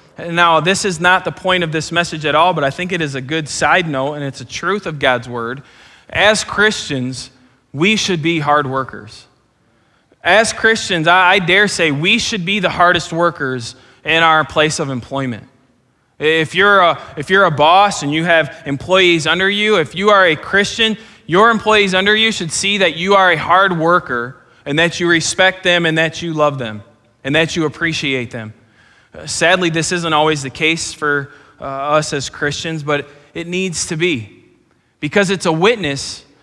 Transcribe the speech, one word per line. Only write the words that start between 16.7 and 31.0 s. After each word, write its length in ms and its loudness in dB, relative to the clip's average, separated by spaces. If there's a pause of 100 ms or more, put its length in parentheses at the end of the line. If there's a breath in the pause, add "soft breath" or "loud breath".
a, 220 2 (140 loud breath)
if 120 -8
you're 160 4
a 60 4
boss 540 4
and 80 -2
you 120 -2
have 420 0
employees 600 2
under 240 0
you, 280 0
if 180 -4
you 140 2
are 140 6
a 120 2
Christian, 600 -2 (300 loud breath)
your 240 4
employees 420 2
under 220 2
you 160 2
should 220 -6
see 260 -2
that 180 0
you 180 0
are 180 6
a 40 0
hard 400 2
worker 640 -2 (240 soft breath)
and 140 -2
that 220 0
you 80 0
respect 560 0
them 200 2
and 140 0
that 240 -2
you 100 -6
love 260 2
them 260 -10 (400)
and 100 -2
that 220 0
you 100 0
appreciate 640 -4
them. 240 -12 (580 soft breath)
Uh, 140 -18
sadly, 440 2
this 220 -2
isn't 220 -4
always 280 2
the 80 -10
case 420 -4
for, 400 -4 (280 loud breath)